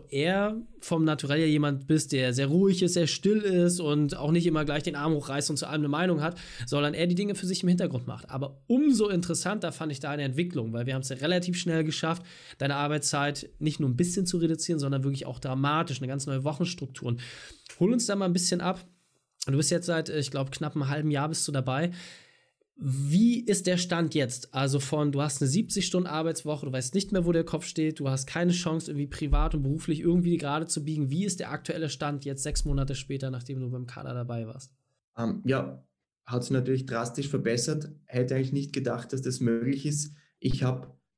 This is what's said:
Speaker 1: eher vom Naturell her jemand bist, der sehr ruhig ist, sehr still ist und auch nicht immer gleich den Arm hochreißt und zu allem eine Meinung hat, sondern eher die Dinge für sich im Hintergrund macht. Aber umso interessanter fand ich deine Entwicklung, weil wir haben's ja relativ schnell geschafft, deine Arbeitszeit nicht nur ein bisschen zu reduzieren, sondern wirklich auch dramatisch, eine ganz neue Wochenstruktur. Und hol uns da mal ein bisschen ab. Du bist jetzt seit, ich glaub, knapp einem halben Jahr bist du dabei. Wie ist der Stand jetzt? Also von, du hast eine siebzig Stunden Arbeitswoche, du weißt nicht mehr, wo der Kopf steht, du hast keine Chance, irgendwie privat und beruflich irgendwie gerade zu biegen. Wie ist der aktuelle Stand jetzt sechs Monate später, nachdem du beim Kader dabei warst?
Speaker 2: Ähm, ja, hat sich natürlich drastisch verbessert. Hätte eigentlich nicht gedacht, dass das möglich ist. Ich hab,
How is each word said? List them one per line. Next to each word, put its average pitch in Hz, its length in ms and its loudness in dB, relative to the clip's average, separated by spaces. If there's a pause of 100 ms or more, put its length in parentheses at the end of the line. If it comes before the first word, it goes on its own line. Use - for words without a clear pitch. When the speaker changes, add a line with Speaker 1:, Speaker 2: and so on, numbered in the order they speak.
Speaker 1:
eher 196 500 0 (220)
vom 160 240 2
Naturell 147 320 2
her 160 100 4
jemand 147 400 2
bist, 156 240 2
der 127 220 2
sehr 135 140 2
ruhig 185 340 6
ist, 175 140 4
sehr 170 100 4
still 208 320 2
ist 175 420 4
und 147 380 2
auch 147 140 0
nicht 170 160 4
immer 156 180 2
gleich 147 180 0
den 160 120 -4
Arm 151 180 0
hochreißt 143 380 -2
und 147 60 -2
zu - 100 -4
allem 151 140 -2
eine 147 60 0
Meinung 160 320 2
hat, 170 180 -2 (280)
sondern 143 300 0
eher 165 100 0
die 175 100 2
Dinge 202 200 0
für 190 100 -6
sich 180 160 -2
im 180 80 2
Hintergrund 175 380 0
macht. 110 240 -10
Aber 135 340 -8
umso 247 420 6
interessanter 180 640 -2
fand 160 200 -6
ich 135 100 -6
deine 147 220 -4
Entwicklung, 139 500 -2
weil 117 140 -4
wir 135 80 -2
haben's 131 140 -4
ja 135 80 -6
relativ 175 400 0
schnell 160 260 2
geschafft, 165 400 -2 (340)
deine 139 180 -2
Arbeitszeit 143 840 0
nicht 151 200 -2
nur 147 80 2
ein 123 80 2
bisschen 180 300 2
zu 180 120 0
reduzieren, 160 420 0
sondern 139 240 0
wirklich 139 240 -2
auch 127 120 -8
dramatisch, 139 600 0
eine 131 80 -4
ganz 135 180 -4
neue 135 180 -2
Wochenstruktur. 147 680 -4
Und 120 120 -2 (580)
hol 196 140 6
uns 233 140 0
da 202 80 0
mal 196 100 0
ein 180 80 2
bisschen 180 260 2
ab. 185 240 -4 (640)
Du 135 100 2
bist 147 140 2
jetzt 175 160 0
seit, 165 240 -2
ich 147 220 -2
glaub, 135 200 -4
knapp 151 240 -6
einem 139 140 0
halben 151 220 0
Jahr 143 180 0
bist - 180 -2
du 156 40 -4
dabei. 139 400 0 (840)
Wie 151 640 2
ist 202 280 0
der 180 100 4
Stand 170 380 0
jetzt? 127 380 -2
Also 135 260 2
von, 147 320 0
du 139 100 0
hast 143 200 -2
eine 139 80 4
siebzig 190 360 0
Stunden 180 220 0
Arbeitswoche, 156 580 -4
du 135 60 -6
weißt 127 240 -2
nicht 190 160 0
mehr, 180 140 2
wo 175 60 4
der 165 120 4
Kopf 165 220 -4
steht, 156 340 -2
du 139 100 0
hast 135 160 0
keine 175 260 2
Chance, 165 400 0
irgendwie 143 160 -2
privat 147 460 2
und 151 80 0
beruflich 147 380 0
irgendwie 175 380 4
gerade 151 280 -2
zu 160 180 -4
biegen. 147 280 -2
Wie 170 120 2
ist 185 160 -2
der 117 120 -8
aktuelle 156 360 -4
Stand 147 380 -4
jetzt 135 160 -6
sechs - 240 0
Monate 139 300 2
später, 135 340 -6
nachdem 131 300 -6
du 127 100 -4
beim 123 160 -6
Kader 123 300 -10
dabei 120 320 -4
warst? 113 260 -16 (440)
Speaker 2:
Ähm, 117 280 -2
ja, 123 400 -2 (400)
hat 123 180 -2
sich - 80 -4
natürlich 131 360 2
drastisch 117 420 -4
verbessert. 127 640 0 (140)
Hätte 127 300 0
eigentlich 131 180 0
nicht 139 200 -2
gedacht, 120 400 -4
dass 131 80 -2
das 127 180 -4
möglich 123 460 0
ist. 151 300 -4 (240)
Ich - 240 2
hab, 127 340 -2 (200)